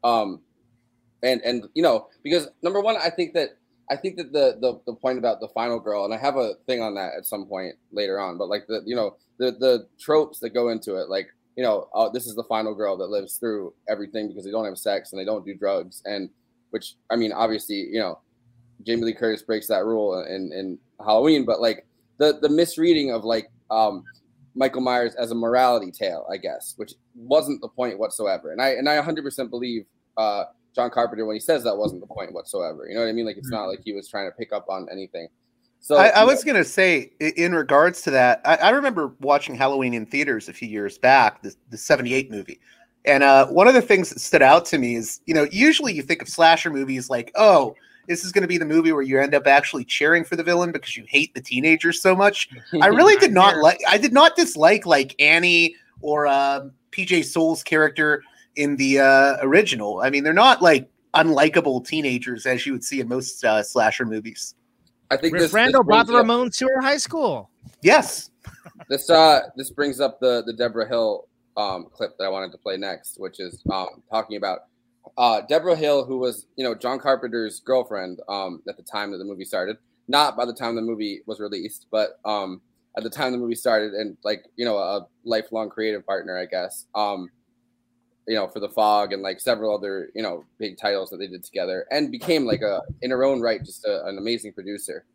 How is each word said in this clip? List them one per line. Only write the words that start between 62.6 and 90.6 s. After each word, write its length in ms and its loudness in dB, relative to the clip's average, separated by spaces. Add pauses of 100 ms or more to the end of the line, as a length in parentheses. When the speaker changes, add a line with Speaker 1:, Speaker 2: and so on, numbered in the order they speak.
Speaker 2:
you 60 -4
would 120 -8
see 160 -6
in 80 -6
most, 360 -8
uh, 180 2
slasher 420 0
movies. 500 -10 (560)
Speaker 1:
I 60 0
think 160 0
Speaker 3:
Riff 100 0
Speaker 1:
this, 80 0
this 40 -8
Speaker 3:
Randall 280 4
brought 240 4
Speaker 1:
brings 200 4
Speaker 3:
the 60 0
Speaker 1:
up 140 2
Speaker 3:
Ramones 120 -6
to 80 -2
her 160 0
high 160 0
school. 520 -4 (320)
Speaker 2:
Yes. 480 2 (600)
Speaker 1:
This, 180 -4
uh, 480 6
this 140 -12
brings 300 -4
up 200 -2
the, 240 2
the 80 -8
Deborah 340 -4
Hill, 420 -2 (280)
um, 360 -4
clip 260 -10
that 60 -6
I 40 -4
wanted 240 -6
to 60 -20
play 180 -6
next, 420 -10
which 220 -14
is, 300 -16
um, 400 -8
talking 260 -6
about, 240 -6 (560)
uh, 320 2
Deborah 280 0
Hill, 280 0
who 140 -8
was, 280 -6 (100)
you 80 -6
know, 100 -2
John 240 -6
Carpenter's 600 -2
girlfriend, 680 -4
um, 400 -8
at 80 -12
the 60 -20
time 300 -8
that 60 -12
the 60 -12
movie 200 -12
started. 340 -6 (300)
Not 280 2
by 80 -2
the 100 -8
time 220 -6
the 60 -6
movie 440 -6
was 140 -12
released, 500 -12
but, 340 -4
um, 360 -6 (360)
at 60 -8
the 80 -8
time 220 -4
the 60 -4
movie 160 -4
started, 400 0
and, 300 -8
like, 200 -6 (120)
you 80 -6
know, 120 -2
a 300 -4 (180)
lifelong 460 -4
creative 360 -6
partner, 320 -6
I 80 -8
guess, 480 -8
um, 360 -4 (1000)
you 80 -2
know, 100 -2
for 140 -12
The 80 -8
Fog 440 2
and, 80 -6
like, 200 -8
several 340 -2
other, 400 -8
you 80 -8
know, 220 -8 (140)
big 200 -10